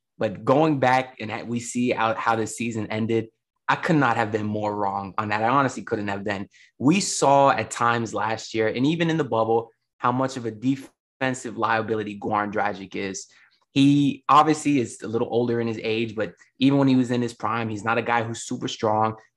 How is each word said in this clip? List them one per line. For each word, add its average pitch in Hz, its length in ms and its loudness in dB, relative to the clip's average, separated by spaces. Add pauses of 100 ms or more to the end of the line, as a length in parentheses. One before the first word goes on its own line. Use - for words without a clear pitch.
(160)
But 104 260 -4
going 139 380 4
back 127 400 2
and 107 100 -8
ha-, 104 140 -8
we 117 160 -4
see 123 300 -2
how, 113 240 0
how 113 200 0
this 110 220 -4
season 113 300 -4
ended, 110 420 -2 (400)
I 143 80 2
could 165 200 0
not 123 200 2
have 110 160 0
been 107 140 -2
more 104 280 -2
wrong 98 440 -4
on 107 100 -2
that. 104 140 -2
I 117 60 2
honestly 131 340 2
couldn't 104 260 -4
have 98 160 -6
been. 101 240 -6 (300)
We 160 220 4
saw 139 500 4
at 110 200 -2
times 117 440 0
last 107 400 -4
year, 110 140 2
and 123 180 0
even 165 240 2
in 160 80 0
the 147 60 0
bubble, 113 460 0 (300)
how 123 120 0
much 131 240 -2
of 117 100 -8
a 113 60 -6
defensive 127 1080 -6
liability 107 640 -2
Goran 104 320 -2
Dragic 98 420 -4
is. 95 320 -6 (460)
He 143 560 4
obviously 147 500 4
is - 240 -4
a 101 60 -8
little 117 200 -2
older 117 320 0
in 117 60 -2
his 110 160 -4
age, 110 320 -2
but 104 200 -6 (260)
even 139 180 4
when 139 80 4
he 131 80 6
was 127 160 2
in 123 100 0
his 120 140 -2
prime, 113 340 -2
he's 104 160 -6
not 113 140 0
a 117 40 0
guy 117 200 0
who's 113 220 -8
super 131 240 -6
strong, 110 480 0 (200)